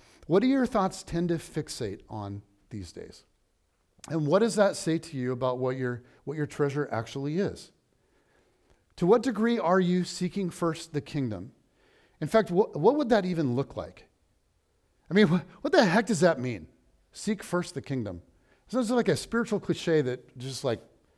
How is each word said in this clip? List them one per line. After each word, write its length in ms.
What 140
do 80
your 180
thoughts 380
tend 240
to 80
fixate 720
on 340
these 200
days? 340
And 160
what 140
does 160
that 200
say 220
to 180
you 160
about 240
what 220
your, 240
what 120
your 100
treasure 460
actually 460
is? 340
To 100
what 160
degree 360
are 220
you 240
seeking 460
first 420
the 80
kingdom? 520
In 80
fact, 220
wh-, 260
what 200
would 120
that 160
even 320
look 200
like? 320
I 40
mean, 140
wh-, 140
what 100
the 140
heck 200
does 140
that 180
mean? 280
Seek 300
first 320
the 60
kingdom. 400
It 60
sounds 180
like 180
a 80
spiritual 420
cliche 440
that 340
just, 280
like, 180